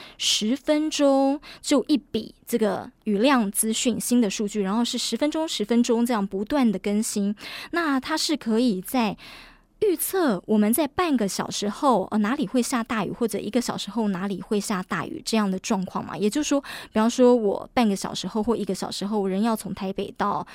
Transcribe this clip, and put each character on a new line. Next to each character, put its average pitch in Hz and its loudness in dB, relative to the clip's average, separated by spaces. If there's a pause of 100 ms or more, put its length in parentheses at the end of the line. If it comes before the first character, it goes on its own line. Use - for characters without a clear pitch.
(180)
十 - 0
分 302 0
钟 277 4 (220)
就 277 4
一 302 4
笔 - -6 (120)
这 233 0
个 202 0 (140)
雨 202 0
量 240 4
资 220 -2
讯 220 0
新 240 2
的 220 2
数 202 -2
据， 214 -4
然 190 0
后 240 2
是 240 -4
十 - -2
分 294 0
钟、 320 -2
十 - -4
分 233 2
钟 233 2
这 247 0
样 208 0
不 196 -4
断 269 2
的 190 -2
更 208 0
新。 208 -2 (360)
那 311 0
它 311 -2
是 311 0
可 220 0
以 226 2
在 220 -2 (640)
预 392 2
测 294 0
我 214 4
们 214 4
在 302 2
半 320 0
个 220 2
小 - -4
时 - -4
后， 214 2
呃， 214 0
哪 208 0
里 247 -2
会 254 0
下 233 -2
大 220 -4
雨， - -4
或 233 -2
者 - -4
一 - -6
个 - 0
小 - -4
时 - -8
后 220 -2
哪 190 -2
里 190 -4
会 208 0
下 190 -4
大 185 -4
雨 - -10
这 - -2
样 208 2
的 190 -2
状 190 -2
况 185 -6
嘛？ - -10
也 196 0
就 285 0
是 285 -2
说， 285 2
比 - -4
方 220 4
说 247 6
我 220 0
半 240 4
个 196 2
小 - -6
时 - -6
后 214 -2
或 220 0
一 208 -4
个 190 -2
小 - -6
时 - -6
后， 202 -2
人 190 0
要 226 2
从 196 -8
台 190 -6
北 - -6
到 190 -2